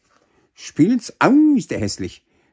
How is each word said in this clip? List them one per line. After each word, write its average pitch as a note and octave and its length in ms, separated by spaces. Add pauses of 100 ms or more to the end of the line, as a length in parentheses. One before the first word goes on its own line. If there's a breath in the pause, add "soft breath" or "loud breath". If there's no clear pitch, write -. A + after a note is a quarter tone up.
(540)
Spielz-, - 640
au, C#4+ 380
ist G3 140
der G2+ 100
hässlich. F#2+ 420 (300)